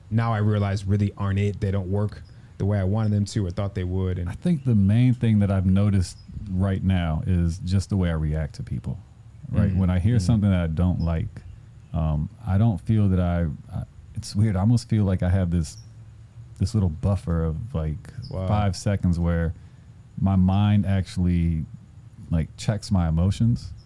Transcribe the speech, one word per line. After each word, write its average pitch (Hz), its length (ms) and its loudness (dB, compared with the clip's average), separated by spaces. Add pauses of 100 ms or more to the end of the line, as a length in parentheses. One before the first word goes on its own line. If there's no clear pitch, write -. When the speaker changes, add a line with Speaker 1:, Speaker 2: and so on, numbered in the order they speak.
(120)
Speaker 1:
now 117 220 0
I 107 60 0
realize 101 460 0
really 101 320 0
aren't 98 220 0
it? 101 220 -2
They 98 100 0
don't 95 180 -4
work 101 320 -4 (360)
the 101 80 -4
way 104 140 0
I 95 40 0
wanted 107 280 0
them 101 140 2
to 104 200 -2
or 87 60 -4
thought 98 240 -6
they 92 80 -2
would? 92 360 -2
And 87 100 -6
Speaker 2:
I - 40 -10
think 175 320 -2
the 123 100 2
main 110 380 4
thing 113 260 2
that 98 120 2
I've 95 160 2
noticed 98 500 2 (340)
right 95 320 0
now 87 440 0
is 85 320 2
just 92 300 0
the 104 80 -2
way 90 120 2
I 85 40 0
react 78 420 -2
to - 80 -10
people. - 340 -8 (540)
Right? 107 180 2
Speaker 1:
Mm-hmm. 92 100 0
Speaker 2:
When 92 120 4
I 90 80 2
hear 110 180 2
Speaker 1:
Mm-hmm. 92 80 2
Speaker 2:
something 107 240 4
that 92 140 4
I 85 40 0
don't 85 340 2
like, 82 400 -2 (520)
um, 78 340 0 (180)
I 95 120 0
don't 110 240 2
feel 107 280 2
that 92 100 2
I, 87 260 0 (280)
I, - 100 -8 (320)
it's - 200 -10
weird. 107 200 2
I 92 60 0
almost 113 280 2
feel 107 160 2
like 92 180 0
I 90 60 2
have 92 220 2
this, 85 260 -2 (800)
this - 160 -2
little 98 160 2
buffer 85 540 -2
of, 80 120 -2 (200)
like, 78 360 -6 (200)
Speaker 1:
Wow. 92 160 -6
Speaker 2:
five 104 280 0
seconds 92 440 0
where 85 340 0 (680)
my 95 160 2
mind 101 520 4
actually, 87 800 0 (680)
like, 80 260 0
checks - 340 -4
my 90 160 2
emotions. 101 640 0 (140)